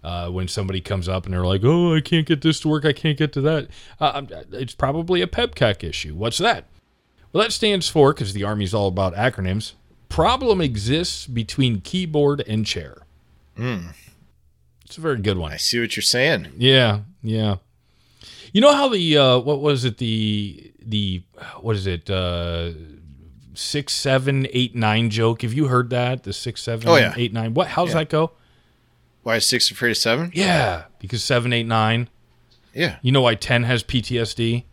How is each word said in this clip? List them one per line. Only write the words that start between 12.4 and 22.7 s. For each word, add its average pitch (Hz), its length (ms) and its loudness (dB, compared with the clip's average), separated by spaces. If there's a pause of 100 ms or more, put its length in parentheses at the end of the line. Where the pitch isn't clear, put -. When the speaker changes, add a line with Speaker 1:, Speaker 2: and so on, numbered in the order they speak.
Speaker 1:
and 107 180 -2
chair. 73 360 -10 (540)
Speaker 2:
Mm. 98 380 -6 (920)
Speaker 1:
It's - 140 -20
a - 20 -16
very 151 180 -2
good 98 200 0
one. 78 140 -6
Speaker 2:
I 78 40 -10
see 120 240 -2
what 113 160 -4
you're 104 60 -6
saying. 123 460 2 (100)
Speaker 1:
Yeah, 123 420 4 (220)
yeah. 110 340 0 (960)
You 196 80 4
know 285 140 8
how 277 140 2
the, 170 280 2
uh, 131 220 6
what 143 240 0
was 143 240 2
it, 113 120 -2
the, 107 760 -2 (120)
the, 101 380 -2 (380)
what 110 160 -2
is 95 100 -4
it, 87 240 -4
uh, 85 640 -4 (840)